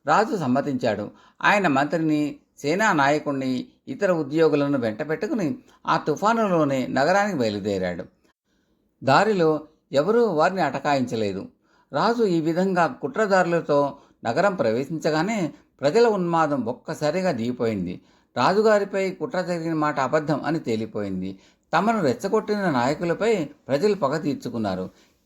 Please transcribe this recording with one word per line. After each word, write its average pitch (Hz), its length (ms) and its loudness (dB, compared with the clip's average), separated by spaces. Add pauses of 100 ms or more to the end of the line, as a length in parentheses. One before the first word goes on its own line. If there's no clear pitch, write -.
రాజు 202 300 2
సమ్మతించాడు. 127 760 -2 (320)
ఆయన 190 260 2
మంత్రిని, 151 680 0 (220)
సేనా 190 340 0
నాయకుణ్ణి, 139 760 0 (220)
ఇతర 185 240 0
ఉద్యోగులను 147 680 2
వెంట 117 300 -2
పెట్టుకుని 156 500 -4 (280)
ఆ 160 100 2
తుఫానులోనే 160 880 0
నగరానికి 180 520 0
బయలుదేరాడు. 98 680 -2 (1000)
దారిలో 160 560 4 (320)
ఎవరూ 214 340 4
వారిని 185 340 2
అటకాయించలేదు. 123 880 -2 (460)
రాజు 214 300 0
ఈ 180 180 2
విధంగా 175 460 0
కుట్రదారులతో 160 1120 0 (280)
నగరం 175 300 0
ప్రవేశించగానే 156 1000 -2 (280)
ప్రజల 190 260 4
ఉన్మాదం 165 580 0
ఒక్కసారిగా 151 680 -2
దిగిపోయింది. 113 680 -4 (360)
రాజుగారిపై 196 720 2
కుట్ర 175 300 -6
జరిగిన 170 340 -4
మాట 151 260 0
అబద్ధం 143 440 0
అని 156 140 -2
తేలిపోయింది. 104 800 -4 (380)
తమను 208 260 0
రెచ్చగొట్టిన 196 680 0
నాయకులపై 160 760 0
ప్రజలు 165 500 -2
పగ 156 240 -2
తీర్చుకున్నారు. 110 720 -4 (360)